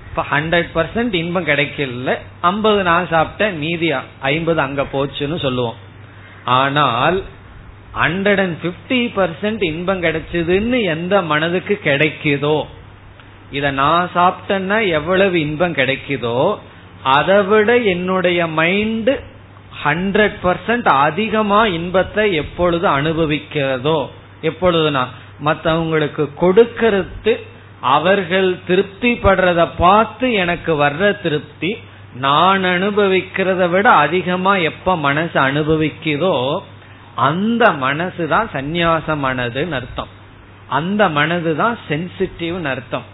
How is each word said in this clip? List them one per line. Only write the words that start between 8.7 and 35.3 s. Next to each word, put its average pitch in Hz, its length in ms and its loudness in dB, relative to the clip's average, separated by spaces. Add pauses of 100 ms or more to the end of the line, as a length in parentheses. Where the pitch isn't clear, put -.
பர்சன்ட் 196 500 -2
இன்பம் 175 400 -2
கிடைச்சதுன்னு 170 800 0
எந்த 180 400 0
மனதுக்கு 165 520 0 (100)
கிடைக்குதோ, 147 720 0 (960)
இத 139 200 -2
நான் 160 440 2
சாப்பிட்டேன்னா 190 640 0 (100)
எவ்வளவு 175 520 2
இன்பம் 151 340 -2
கிடைக்குதோ, 135 840 -2 (440)
அதை 151 400 4
விட 208 360 4
என்னுடைய 180 680 0
மைண்ட் 202 640 0 (720)
ஹண்ட்ரட் 190 580 2
பர்சன்ட் 190 460 0 (100)
அதிகமா 202 680 2
இன்பத்தை 185 680 0
எப்பொழுது 170 540 0
அனுபவிக்கிறதோ, 147 1080 0 (440)
எப்பொழுதுனா 156 640 0 (400)
மத்தவங்களுக்கு 156 800 0 (160)
கொடுக்கறது, 214 920 2 (460)
அவர்கள் 180 680 2 (160)
திருப்தி 196 460 0
படுறத 185 500 2 (160)
பார்த்து 208 540 4
எனக்கு 175 420 -2
வர்ற 147 460 0
திருப்தி, 151 500 -4 (440)
நான் 160 500 2
அனுபவிக்கிறத 185 1040 0
விட 190 220 2
அதிகமா 180 640 2
எப்ப 175 400 -2
மனசு 151 440 -2